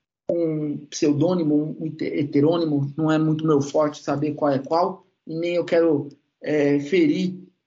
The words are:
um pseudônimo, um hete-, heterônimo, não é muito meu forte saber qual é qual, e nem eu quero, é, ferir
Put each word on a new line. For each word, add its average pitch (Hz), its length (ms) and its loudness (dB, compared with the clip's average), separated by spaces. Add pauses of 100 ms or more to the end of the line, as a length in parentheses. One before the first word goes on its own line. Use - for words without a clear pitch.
(280)
um 156 580 -2
pseudônimo, 151 920 0
um 160 80 -8
hete-, - 320 -6
heterônimo, 147 800 0
não 156 160 0
é 156 60 2
muito 156 280 0
meu 143 140 4
forte 147 420 -2
saber 147 320 -2
qual 147 160 0
é 131 80 2
qual, 180 480 -2 (180)
e 160 140 -8
nem 175 160 -4
eu 170 100 0
quero, 165 440 2 (320)
é, 143 400 2
ferir 170 580 0 (280)